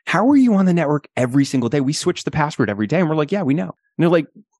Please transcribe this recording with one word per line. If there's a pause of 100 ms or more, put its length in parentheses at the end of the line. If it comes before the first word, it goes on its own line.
"How
are
you
on
the
network (100)
every
single
day?
We
switch
the
password
every
day."
And
we're
like,
"Yeah,
we
know."
And
they're
like, (320)